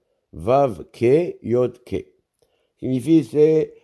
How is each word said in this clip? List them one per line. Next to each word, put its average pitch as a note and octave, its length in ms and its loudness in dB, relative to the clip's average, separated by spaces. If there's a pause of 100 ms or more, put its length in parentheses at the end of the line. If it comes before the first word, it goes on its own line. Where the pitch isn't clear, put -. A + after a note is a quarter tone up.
(320)
Vav, G#2 600 -2
Ke, C#3+ 500 0
Yod, A#2+ 420 -4
Ke. - 240 -10 (720)
Signifie, C3 460 0
c'est, D3+ 480 0 (120)